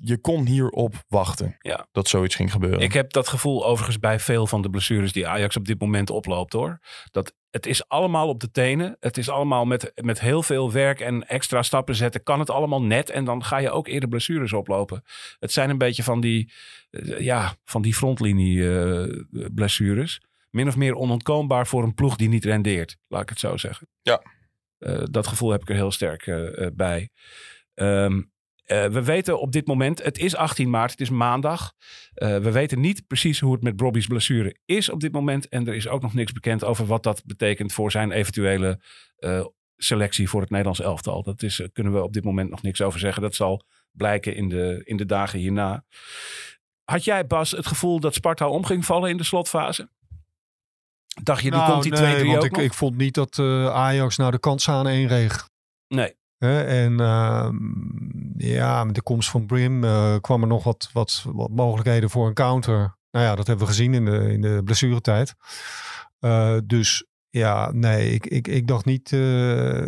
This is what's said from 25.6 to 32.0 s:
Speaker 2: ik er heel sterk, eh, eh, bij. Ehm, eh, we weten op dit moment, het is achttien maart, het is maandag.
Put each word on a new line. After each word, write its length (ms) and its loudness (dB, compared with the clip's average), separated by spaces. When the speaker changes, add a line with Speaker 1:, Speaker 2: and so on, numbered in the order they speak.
Speaker 2:
ik 80 -10
er 60 0
heel 160 0
sterk, 360 -6
eh, 380 -6
eh, 80 -6
bij. 360 -2
Ehm, 480 2
eh, 200 2
we 180 -2
weten 360 0
op 120 -4
dit 160 0
moment, 360 0
het 140 -4
is 180 -2
achttien 340 0
maart, 220 0
het 100 -12
is 80 -4
maandag. 640 0